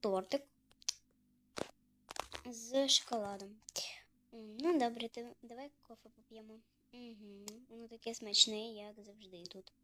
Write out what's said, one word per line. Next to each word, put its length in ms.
тортик 420
з 440
шоколадом. 680
М, 220
ну, 220
добре, 300
ти, 180
давай 280
кофе 260
поп'ємо. 460
Угу, 540
воно 200
таке 260
смачне, 580
як 280
завжди 460
тут. 260